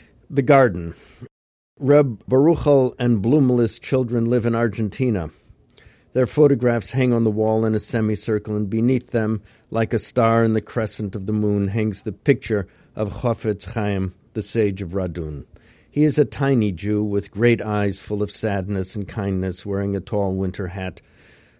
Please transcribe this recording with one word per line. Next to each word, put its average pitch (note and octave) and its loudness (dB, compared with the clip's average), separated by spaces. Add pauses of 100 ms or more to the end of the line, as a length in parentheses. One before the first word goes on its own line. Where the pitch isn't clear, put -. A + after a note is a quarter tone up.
(300)
The C#3 0
Garden. A2+ 4 (840)
Reb C#3 2
Baruchel C#3 4
and A#2+ 2
Blumelis B2 2
children A#2+ 0
live A#2 0
in A#2 0
Argentina. A2 -2 (840)
Their B2+ 2
photographs B2 2
hang B2+ 2
on A#2 2
the A2 2
wall A2 2
in A2 0
a G#2+ 0
semicircle, G#2+ -2
and G#2+ -2
beneath A#2+ 0
them, A2 -2 (280)
like A2+ -2
a A#2 0
star A2+ 2
in A2+ 2
the A2 0
crescent G#2+ -6
of G2 -8
the G#2+ -2
moon, G#2 0
hangs G#2+ -2
the G#2 -6
picture G#2+ -2 (280)
of G#2 -4 (120)
Chafetz A2 -4
Chaim, G2 -2 (200)
the A2 -4
sage G2+ -2
of E2+ -8
Radun. E2 -6 (460)
He D3 2
is D3 2
a C#3+ 4
tiny A#2+ 0
Jew G#2 -2
with G2+ -4
great A#2 2
eyes G#2 -2
full G#2 -6
of G2+ -2
sadness G2 -4
and G2+ -6
kindness, F#2+ -4
wearing G2 -4
a G2 -4
tall G2 -2
winter F#2+ -4
hat. F#2 -8 (600)